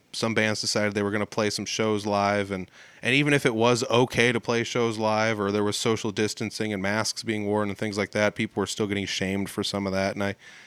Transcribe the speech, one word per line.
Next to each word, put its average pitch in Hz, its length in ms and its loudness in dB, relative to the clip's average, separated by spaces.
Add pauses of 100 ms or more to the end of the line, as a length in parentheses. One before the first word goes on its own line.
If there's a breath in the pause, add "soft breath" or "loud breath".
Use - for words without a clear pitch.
(140)
some 113 220 -2
bands 107 260 2
decided 104 320 0
they 104 80 0
were 101 80 0
gonna 104 160 -2
play 107 240 0
some 101 160 -4
shows 107 400 0
live, 101 460 2
and, 92 180 -6 (320 loud breath)
and 120 140 2
even 147 180 4
if 143 100 2
it 123 120 2
was 117 340 4
okay 120 420 4
to 117 80 0
play 117 240 0
shows 117 360 0
live, 110 400 2
or 101 120 0
there 104 120 2
was 104 140 0
social 113 340 0
distancing 107 600 -4
and 101 120 -2
masks 104 400 -2
being 107 240 -4
worn 104 220 0
and 98 100 -6
things 104 180 -4
like 101 140 -2
that, 104 240 2
people 107 260 -2
were 95 60 0
still - 180 -2
getting 101 220 -2
shamed 98 420 -2
for 104 140 -4
some 101 240 -2
of 95 60 -2
that. 98 200 0
And 101 100 -4
I, 98 120 -2 (320 loud breath)